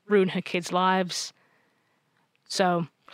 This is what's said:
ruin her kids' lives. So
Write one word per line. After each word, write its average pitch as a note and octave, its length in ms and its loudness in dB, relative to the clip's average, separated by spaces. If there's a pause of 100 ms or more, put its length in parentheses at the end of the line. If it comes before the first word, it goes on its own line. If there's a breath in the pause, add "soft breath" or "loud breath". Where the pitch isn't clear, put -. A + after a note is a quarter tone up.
ruin G3 220 4
her F3+ 120 -4
kids' - 300 -6
lives. F#3 600 0 (1160)
So F3 380 0 (280 loud breath)